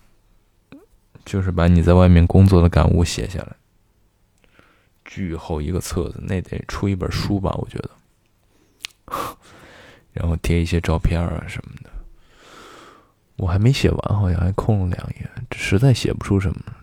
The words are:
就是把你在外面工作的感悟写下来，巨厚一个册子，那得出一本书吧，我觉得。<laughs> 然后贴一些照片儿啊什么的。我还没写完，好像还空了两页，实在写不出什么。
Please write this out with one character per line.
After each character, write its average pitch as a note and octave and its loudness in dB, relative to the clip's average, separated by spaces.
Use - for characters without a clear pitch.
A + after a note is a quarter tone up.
就 G2 -4
是 F#2 -2
把 F2 2
你 F2 6
在 E2+ 4
外 F2+ 8
面 E2+ 6
工 F#2+ 6
作 F#2 6
的 F2 6
感 E2+ 2
悟 F2 2
写 - -4
下 F2 -10
来， - -14
巨 E2+ -8
厚 D#2 -6
一 D2+ -6
个 F2+ -4
册 - -6
子， - -14
那 F#2 -4
得 - -10
出 - -4
一 G2 0
本 F2+ -4
书 - -2
吧， F#2 -4
我 - -6
觉 - -12
得。 - -10
<laughs> - -10
然 F2 -4
后 E2 0
贴 E2+ 0
一 E2+ 0
些 E2+ 0
照 E2 0
片 E2+ 0
儿 E2+ -4
啊 E2 -10
什 - -12
么 - -20
的。 - -20
我 G2 -4
还 F2+ 0
没 A2+ 4
写 G2 2
完， - -2
好 F#2+ 0
像 F2 0
还 F2+ 0
空 G#2 -2
了 F2+ -2
两 - -10
页， - -14
实 - 0
在 C3 6
写 - -2
不 - -10
出 G2+ 2
什 F#2+ -2
么。 - -14